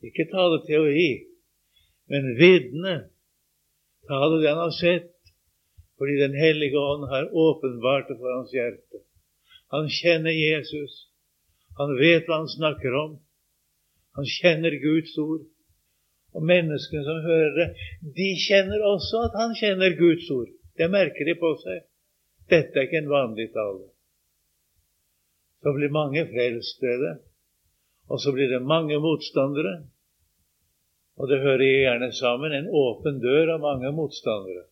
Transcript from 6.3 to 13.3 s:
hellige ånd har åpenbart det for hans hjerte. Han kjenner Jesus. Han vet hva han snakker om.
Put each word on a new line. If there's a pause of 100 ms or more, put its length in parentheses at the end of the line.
hellige
ånd
har
åpenbart
det
for
hans
hjerte. (680)
Han
kjenner
Jesus. (840)
Han
vet
hva
han
snakker
om. (1000)